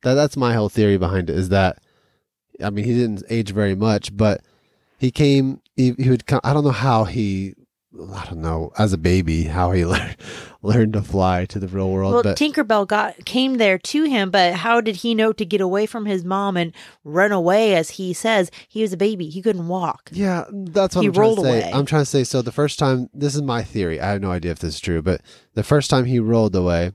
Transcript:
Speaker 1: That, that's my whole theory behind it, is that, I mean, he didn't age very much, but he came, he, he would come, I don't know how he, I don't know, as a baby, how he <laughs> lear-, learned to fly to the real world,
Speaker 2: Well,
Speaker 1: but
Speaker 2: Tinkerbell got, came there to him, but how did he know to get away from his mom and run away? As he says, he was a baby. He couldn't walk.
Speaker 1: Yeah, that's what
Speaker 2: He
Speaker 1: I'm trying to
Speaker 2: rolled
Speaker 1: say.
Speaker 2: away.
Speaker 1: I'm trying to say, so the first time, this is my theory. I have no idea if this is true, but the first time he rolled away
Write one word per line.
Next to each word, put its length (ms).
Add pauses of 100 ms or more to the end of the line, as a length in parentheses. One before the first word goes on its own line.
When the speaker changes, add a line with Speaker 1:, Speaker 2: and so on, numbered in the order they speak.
Speaker 1:
That, 140
that's 220
my 160
whole 160
theory 280
behind 320
it, 60
is 140
that, 300 (840)
I 60
mean, 160
he 80
didn't 360
age 220
very 240
much, 400
but 260 (560)
he 140
came, 500 (140)
he, 220
he 120
would 160
come, 180
I 100
don't 100
know 80
how 320
he, 520 (580)
I 120
don't 160
know, 360
as 160
a 60
baby, 460
how 260
he 140
<laughs> 0
lear-, 300 (460)
learned 320
to 80
fly 440
to 140
the 80
real 220
world, 240
Speaker 2:
Well, 100
Speaker 1:
but 140
Speaker 2:
Tinkerbell 500
got, 380
came 300
there 240
to 240
him, 260
but 240
how 260
did 180
he 180
know 180
to 100
get 160
away 280
from 180
his 180
mom 320
and 160 (320)
run 280
away? 440
As 160
he 220
says, 380 (160)
he 160
was 100
a 40
baby. 320
He 120
couldn't 260
walk. 460
Speaker 1:
Yeah, 380
that's 440
what 60
Speaker 2:
He 60
Speaker 1:
I'm 60
trying 220
to 60
Speaker 2:
rolled 60
Speaker 1:
say. 160
Speaker 2:
away. 100
Speaker 1:
I'm 140
trying 160
to 60
say, 140
so 200
the 80
first 260
time, 340
this 220
is 80
my 220
theory. 360
I 120
have 100
no 100
idea 200
if 80
this 160
is 40
true, 220
but 200 (340)
the 80
first 260
time 160
he 140
rolled 360
away 400